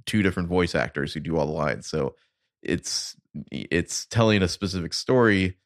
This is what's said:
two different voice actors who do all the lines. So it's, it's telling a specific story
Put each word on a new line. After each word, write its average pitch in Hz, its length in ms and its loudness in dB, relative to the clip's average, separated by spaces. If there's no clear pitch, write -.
two 107 160 2
different 92 280 2
voice 90 260 2
actors 71 380 -2
who 78 60 -8
do 78 180 -2
all 73 100 2
the 78 60 -4
lines. 76 340 -2
So 76 280 -2
it's, - 540 -6
it's - 540 -4
telling 110 380 4
a 90 40 4
specific 87 460 -4
story 104 720 2